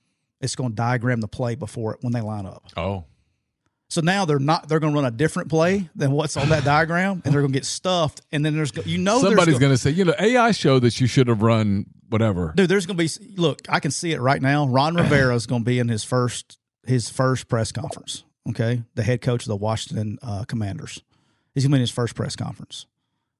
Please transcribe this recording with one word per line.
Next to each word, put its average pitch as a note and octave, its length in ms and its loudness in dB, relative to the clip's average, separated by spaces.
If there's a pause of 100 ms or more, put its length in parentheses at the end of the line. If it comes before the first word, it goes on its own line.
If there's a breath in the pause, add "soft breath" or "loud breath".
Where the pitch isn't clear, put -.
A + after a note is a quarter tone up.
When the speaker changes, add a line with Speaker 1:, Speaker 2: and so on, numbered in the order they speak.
(400)
Speaker 1:
It's - 160 -6
gonna B2+ 180 -4
diagram A#2+ 460 0
the G#2+ 80 -6
play A#2+ 280 -6
before A2 360 -8
it, - 80 -16
when A#2+ 140 -4
they A#2+ 80 -2
line G#2+ 240 -8
up. - 300 -18
Speaker 2:
Oh. F2+ 280 -4 (880)
Speaker 1:
So E3+ 100 -4
now F#3 240 2
they're D3 140 2
not, D3+ 300 0
they're D#3 120 0
gonna D3+ 140 0
run D3 100 0
a B2 60 0
different C#3+ 400 -2
play E3+ 460 0
than C#3 160 0
what's D3 260 -2
on C#3 120 2
that D3+ 140 2
diagram, E3 600 2
and D3 100 2
they're C#3+ 80 4
gonna C#3 100 2
get C3+ 140 -2
stuffed. F3 540 -2 (100)
And D3 140 -2
then D3+ 120 0
there's D3+ 140 -2
go-, D#3+ 160 -8
you E3 120 -2
know, G3+ 220 2
there's C#4 120 4
Speaker 2:
Somebody's E3+ 240 6
Speaker 1:
go- C3 100 4
Speaker 2:
gonna C3+ 100 6
say, C#3 140 0
"You F#3 160 2
know, D#3+ 120 4
A A#3+ 180 4
I A#3 160 4
showed C3 320 4
that A#2+ 160 2
you C3 60 4
should B2 220 2
have A2 140 2
run A2 440 2 (220)
whatever." G2 480 0
Speaker 1:
Dude, F#3 140 4
there's F#3+ 160 0
gonna F#3+ 100 -6
be E3 100 0
s-, - 120 -6 (180)
look, D#3+ 320 0
I D3 120 0
can D3+ 100 -2
see E3 220 -4
it - 100 -4
right C3 180 2
now. C#3+ 260 2
Ron C3+ 280 2
Rivera's C3+ 520 2
gonna A#2+ 180 -2
be B2 140 0
in A#2+ 100 0
his A2 160 -2
first, - 540 -2 (280)
his B2 240 0
first C3 380 0
press A2 220 0
conference. - 540 -10 (240)
Okay, A#2 340 -2 (120)
the B2 80 -2
head B2 180 0
coach A#2+ 220 -2
of - 60 -8
the G#2 80 -2
Washington, G#2+ 680 -4
uh, G#2 220 -8
Commanders. G#2 580 -8 (520)
He's C3+ 100 0
gonna C#3+ 100 4
be C3 60 4
in - 20 2
his A#2 80 -2
first A#2+ 240 -4
press - 200 -6
conference. - 520 -12 (540)